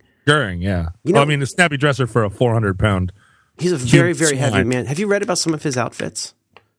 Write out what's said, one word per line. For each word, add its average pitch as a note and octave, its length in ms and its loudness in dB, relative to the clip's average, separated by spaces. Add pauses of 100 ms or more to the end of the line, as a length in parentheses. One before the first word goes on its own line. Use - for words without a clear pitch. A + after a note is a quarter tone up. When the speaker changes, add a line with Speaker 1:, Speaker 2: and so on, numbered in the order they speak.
(260)
Speaker 1:
Goering, A#2 360 0
yeah. F2 280 -2 (140)
Speaker 2:
You D#3+ 100 0
Speaker 1:
Well, - 20 4
Speaker 2:
know C#3 80 6
Speaker 1:
I - 20 4
mean, D3 160 0
a C3+ 40 -2
snappy E3 300 -2
dresser C3 320 0
for A#2 160 0
a G#2 60 -2
four A#2 240 0
hundred G2+ 260 -2
pound F#2 320 0 (480)
Speaker 2:
He's F3 140 0
a D#3 40 -2
very, C3 340 4
Speaker 1:
huge D3+ 60 -4
Speaker 2:
very D3 200 2
heavy C3+ 160 0
Speaker 1:
swine. G2 160 2
Speaker 2:
man. B2+ 160 -2
Have C#3+ 120 -6
you G#3 100 -2
read G3+ 140 0
about F#3+ 160 -4
some E3 160 -2
of D3 100 -8
his C#3+ 140 -4
outfits? - 560 -8 (460)